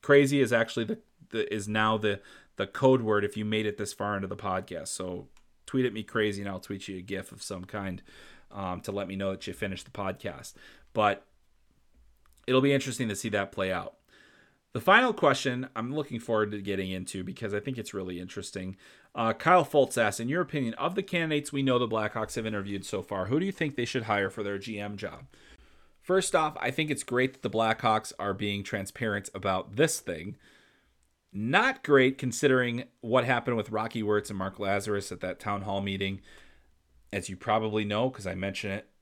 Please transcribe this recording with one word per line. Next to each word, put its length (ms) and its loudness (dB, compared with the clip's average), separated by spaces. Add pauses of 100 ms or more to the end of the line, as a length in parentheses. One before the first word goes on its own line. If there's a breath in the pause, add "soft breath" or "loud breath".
Crazy 380 8
is 120 4
actually 320 2
the, 140 -4 (320)
the, 220 -2
is 140 -4
now 320 2
the, 220 0 (360 loud breath)
the 100 -2
code 360 4
word 200 2
if 140 -2
you 80 -4
made 220 0
it 100 -4
this 160 -6
far 240 -2
into 120 -4
the 80 -6
podcast. 520 -6
So 400 -8 (380)
tweet 180 0
at 80 0
me 100 -8
crazy, 380 0
and 80 -6
I'll 100 -6
tweet 300 -10
you 80 -8
a 60 -10
gif 300 -8
of 100 -16
some 240 -8
kind, 360 -6 (480 loud breath)
um, 320 -6
to 100 -8
let 160 -4
me 60 -8
know 180 -2
that 140 -8
you 60 -8
finished 320 -6
the 60 -20
podcast. 640 -8 (400 loud breath)
But 320 2 (1200)
it'll 160 6
be 100 6
interesting 360 0
to 80 -2
see 140 -6
that 220 0
play 180 -2
out. 260 -4 (760 soft breath)
The 80 -4
final 320 6
question 640 2
I'm 180 -4
looking 240 -4
forward 340 0
to 100 -8
getting 280 -2
into 340 -6
because 280 -8
I 80 -2
think 160 -6
it's 160 -10
really 280 -6
interesting. 560 -10 (380 loud breath)
Uh, 200 0
Kyle 320 6
Foltz 320 4
asks, 220 2
"In 100 -4
your 100 0
opinion, 340 -2
of 200 -2
the 80 -2
candidates 500 -2
we 100 0
know 160 6
the 80 4
Blackhawks 500 -2
have 100 -2
interviewed 400 -4
so 160 -4
far, 240 -4
who 120 2
do 60 2
you 80 -2
think 240 -2
they 80 0
should 200 -2
hire 260 2
for 120 -6
their 140 -2
G 240 -8
M 160 -8
job?" 300 -10 (760 soft breath)
First 340 2
off, 240 2
I 120 -2
think 200 0
it's 120 -2
great 320 2
that 80 -20
the 80 -2
Blackhawks 680 2
are 140 -2
being 300 -2
transparent 720 -4
about 420 -2
this 240 2
thing. 360 -8 (960 soft breath)
Not 500 2
great 340 6
considering 680 2 (160)
what 240 4
happened 340 0
with 120 -2
Rocky 320 -2
Wirtz 280 2
and 80 -8
Mark 180 -6
Lazerus 560 -2
at 80 -12
that 200 -6
town 220 -4
hall 200 -2
meeting. 380 -2 (920 soft breath)
As 160 -4
you 80 -8
probably 480 0
know, 260 0
'cause 160 -10
I 80 -4
mentioned 400 -4
it 140 -10 (140)